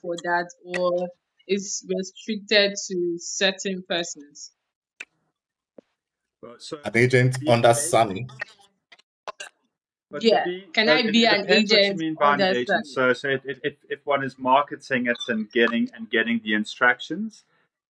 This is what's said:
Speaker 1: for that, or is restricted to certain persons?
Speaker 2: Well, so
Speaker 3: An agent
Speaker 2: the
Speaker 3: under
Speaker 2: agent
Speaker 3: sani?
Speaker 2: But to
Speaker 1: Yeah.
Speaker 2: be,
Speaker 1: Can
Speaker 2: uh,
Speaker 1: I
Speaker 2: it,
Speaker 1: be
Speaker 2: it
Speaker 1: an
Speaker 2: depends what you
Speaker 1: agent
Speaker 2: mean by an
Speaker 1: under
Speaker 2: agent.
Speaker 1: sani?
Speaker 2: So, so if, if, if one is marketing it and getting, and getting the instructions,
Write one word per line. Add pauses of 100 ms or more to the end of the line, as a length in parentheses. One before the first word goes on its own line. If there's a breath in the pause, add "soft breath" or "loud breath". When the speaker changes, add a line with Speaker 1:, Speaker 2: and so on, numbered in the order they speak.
Speaker 1:
for
that, (140)
or (380)
is
restricted (140)
to
certain
persons? (1900)
Speaker 2:
Well,
so
Speaker 3:
An
agent
Speaker 2:
the
Speaker 3:
under
Speaker 2:
agent
Speaker 3:
sani? (1800)
Speaker 2:
But
to
Speaker 1:
Yeah.
Speaker 2:
be,
Speaker 1:
Can
Speaker 2:
uh,
Speaker 1:
I
Speaker 2:
it,
Speaker 1:
be
Speaker 2:
it
Speaker 1:
an
Speaker 2:
depends
what
you
Speaker 1:
agent
Speaker 2:
mean
by
an
Speaker 1:
under
Speaker 2:
agent.
Speaker 1:
sani?
Speaker 2:
So,
so
if, (220)
if, (140)
if
one
is
marketing
it (120)
and
getting,
and
getting
the
instructions, (480)